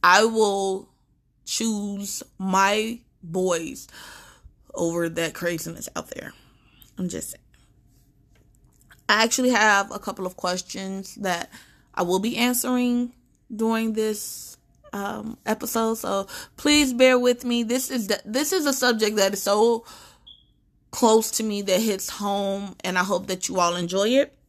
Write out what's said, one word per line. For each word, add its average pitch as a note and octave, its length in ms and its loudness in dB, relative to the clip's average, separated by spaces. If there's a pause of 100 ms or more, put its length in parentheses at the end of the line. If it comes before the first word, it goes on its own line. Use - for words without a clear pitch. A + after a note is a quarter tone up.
I F#3 220 6
will G3 640 0 (560)
choose G3+ 800 -4 (120)
my G3+ 640 0 (240)
boys F3 640 -2 (880)
over E3+ 340 -2
that E3 260 -4
craziness E3+ 600 -6
out - 160 -8
there. - 220 -14 (680)
I'm F#3 100 -4
just - 220 -10
saying. - 120 -18 (1700)
I G#3+ 140 6
actually B3+ 280 2
have G#3 420 4
a F#3+ 80 -8
couple F#3+ 260 -6
of F3+ 100 -8
questions F#3+ 800 -6
that F3+ 360 -4 (420)
I - 80 -2
will F3+ 160 2
be A3 180 -2
answering B3 760 0 (420)
during A3+ 380 0
this, G#3+ 640 -4 (360)
um, G#3 540 -8
episode. A3+ 480 -2
So G3 320 -4 (300)
please D4 360 4
bear B3+ 260 8
with B3 260 2
me. A#3+ 180 0
This B3 260 -2
is A#3 200 -4
the, G#3+ 160 -2
this C4+ 280 0
is E4+ 140 2
a C#4 60 2
subject A3 440 2
that G3 160 4
is G3 100 -6
so A3 420 2 (1080)
close A3 400 4
to - 100 -2
me, G#3 180 -4
that G3 200 2
hits G#3 280 -2
home, G3 760 -4
and F#3 140 -2
I F3+ 80 2
hope F#3+ 220 -2
that F#3 220 -6
you F3+ 120 -2
all F3 160 2
enjoy F3+ 320 0
it. C4 260 2 (140)